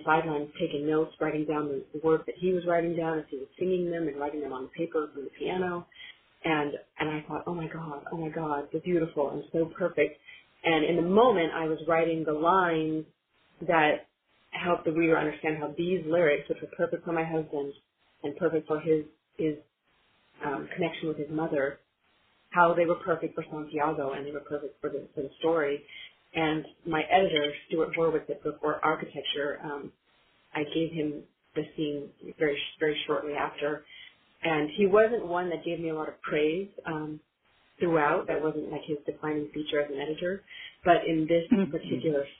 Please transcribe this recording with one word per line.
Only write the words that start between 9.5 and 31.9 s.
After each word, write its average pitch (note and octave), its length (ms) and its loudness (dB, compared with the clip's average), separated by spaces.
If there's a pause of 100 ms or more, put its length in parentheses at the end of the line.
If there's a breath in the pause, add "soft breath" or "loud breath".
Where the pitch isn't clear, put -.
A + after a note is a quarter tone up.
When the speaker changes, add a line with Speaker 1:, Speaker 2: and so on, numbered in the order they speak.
Speaker 1:
so E3 140 2 (120)
perfect." E3 400 2 (460 loud breath)
And D#3+ 200 4
in E3 120 2
the E3 60 4
moment, F#3 520 6
I E3 140 -2
was D#3 100 -2 (100)
writing E3 360 2
the D#3 80 0
lines D#3+ 720 2 (640)
that D#3 400 4 (440)
helped F3 340 0
the E3 80 0
reader D#3+ 260 4
understand D3+ 400 -2
how D3 180 -6
these F3 300 0
lyrics, D#3 420 4
which D#3+ 120 -4
were D3+ 160 -10
perfect E3+ 280 -2
for F3 80 -4
my E3 120 0
husband D3+ 480 -4 (520)
and C#3+ 120 -6
perfect D#3 320 0
for D3+ 120 -2
his, D#3 240 2 (340)
his, D#3 160 0 (880)
um, D3 300 -6
connection E3 340 -4
with D3+ 100 -4
his D3 120 -8
mother, D3+ 480 -2 (720)
how F3 240 6
they E3+ 120 4
were E3+ 100 2
perfect E3 380 -4
for D#3+ 160 -6
Santiago D3 600 -2
and C#3 140 -8
they D3 60 -10
were D3 80 -8
perfect C#3+ 400 -10
for D3 100 -6
the, C#3 240 -8
for D3+ 80 -4
the C3+ 80 -8 (100)
story. D3 420 0 (520 loud breath)
And D#3 300 0 (220)
my D#3 240 0
editor, D#3+ 420 4 (160)
Stuart D#3+ 280 0
Horowitz D#3 340 2
at - 140 -10
Bookworm D3+ 380 -2
Architecture, D3 840 -2
um, C#3+ 280 -10 (600)
I D3 100 -2 (100)
gave D#3+ 180 -2
him D3+ 300 -4 (320)
the D#3 80 -2 (140)
scene D3 320 -4 (300)